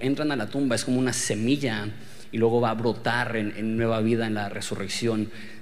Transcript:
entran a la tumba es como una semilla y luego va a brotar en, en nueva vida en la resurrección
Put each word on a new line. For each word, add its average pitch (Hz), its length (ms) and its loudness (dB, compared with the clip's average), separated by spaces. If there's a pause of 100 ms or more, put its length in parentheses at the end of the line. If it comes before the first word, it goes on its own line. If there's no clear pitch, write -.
entran 143 320 0
a - 20 -2
la 107 140 -2
tumba 139 260 0
es - 80 0
como 127 160 2
una 127 140 2
semilla 113 760 0 (420)
y 117 100 -2
luego 113 200 6
va 120 120 4
a - 20 2
brotar 117 640 0
en, 104 180 -2
en 110 220 -2
nueva 113 240 2
vida 113 260 2
en 107 60 -2
la 107 160 -2
resurrección 104 800 -2 (320)